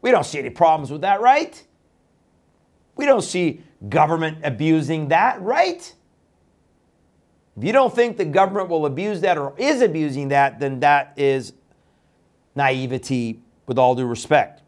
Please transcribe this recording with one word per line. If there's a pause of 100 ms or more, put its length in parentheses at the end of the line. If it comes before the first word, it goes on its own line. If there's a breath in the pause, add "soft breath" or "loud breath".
We
don't
see
any
problems
with
that,
right? (1300)
We
don't
see (240 loud breath)
government
abusing
that,
right? (1600)
If
you
don't
think
the
government
will
abuse
that
or
is
abusing
that,
then
that
is (1000)
naivety, (260)
with
all
due
respect.